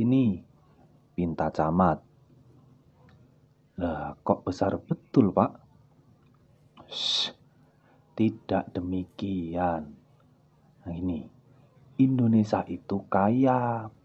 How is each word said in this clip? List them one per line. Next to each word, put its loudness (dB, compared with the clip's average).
ini," 2
pinta -2
camat. 2
"Lah, -6
kok 2
besar -2
betul, 0
Pak?" 2
"Shh, -4
tidak -2
demikian. -4
Nah, -10
ini, -6
Indonesia 4
itu -8
kaya, 0